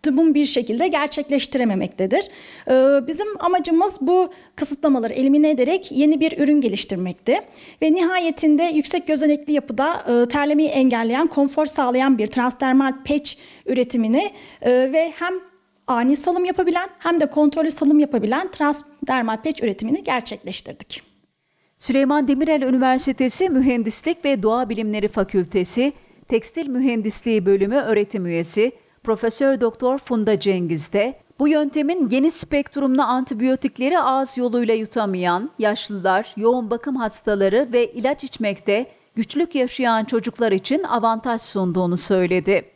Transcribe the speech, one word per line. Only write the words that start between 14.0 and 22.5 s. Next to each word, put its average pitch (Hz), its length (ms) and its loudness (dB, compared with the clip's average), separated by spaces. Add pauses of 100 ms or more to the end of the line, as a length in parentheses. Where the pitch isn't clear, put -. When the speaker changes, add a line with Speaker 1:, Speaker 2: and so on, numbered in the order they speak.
Speaker 1:
e, 247 100 2
ve 269 440 2
hem 359 180 -4 (540)
ani 254 280 2
salım 349 300 0
yapabilen 359 420 0 (120)
hem 339 200 0
de 294 60 2
kontrollü 302 460 2
salım 302 280 4
yapabilen 285 520 0
transdermal 262 840 -2
patch 311 260 -4
üretimini 233 400 -2
gerçekleştirdik. - 1000 -8 (760)
Speaker 2:
Süleyman 269 500 0
Demirel 294 340 2